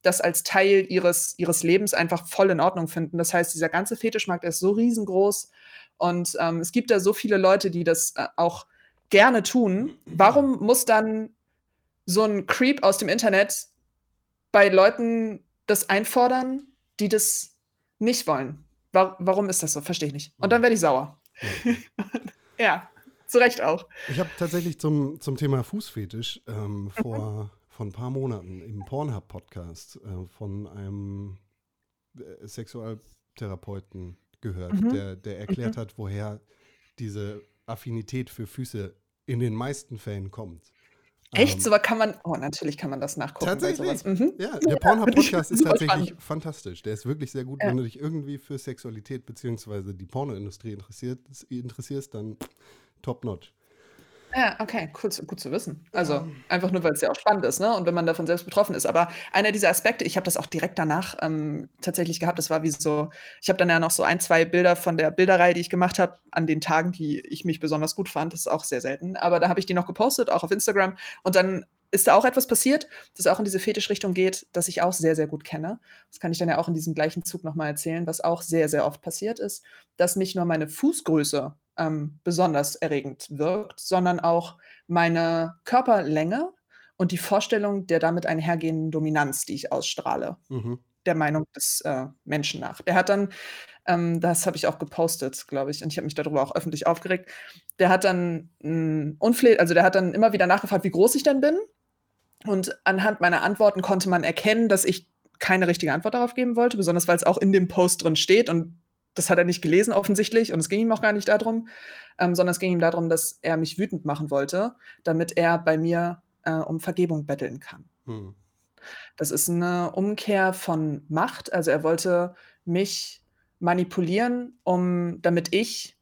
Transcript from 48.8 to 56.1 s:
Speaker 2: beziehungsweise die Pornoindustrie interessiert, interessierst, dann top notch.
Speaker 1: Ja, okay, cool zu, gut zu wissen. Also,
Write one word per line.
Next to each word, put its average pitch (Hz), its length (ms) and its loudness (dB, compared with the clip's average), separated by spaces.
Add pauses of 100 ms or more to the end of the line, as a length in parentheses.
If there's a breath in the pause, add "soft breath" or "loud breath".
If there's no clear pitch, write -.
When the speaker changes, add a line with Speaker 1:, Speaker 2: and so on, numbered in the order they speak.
Speaker 2:
beziehungsweise 107 680 -10
die 92 120 -14
Pornoindustrie 110 640 -10
interessiert, 123 480 -12 (300)
interessierst, 127 640 -12
dann 107 240 -12 (640 soft breath)
top 123 240 -10
notch. 98 280 -10 (840 soft breath)
Speaker 1:
Ja, 240 240 0
okay, 202 320 -6 (100)
cool 214 80 -2
zu, - 160 -8
gut - 140 -12
zu 131 120 -10
wissen. 170 420 -8
Also, 156 220 0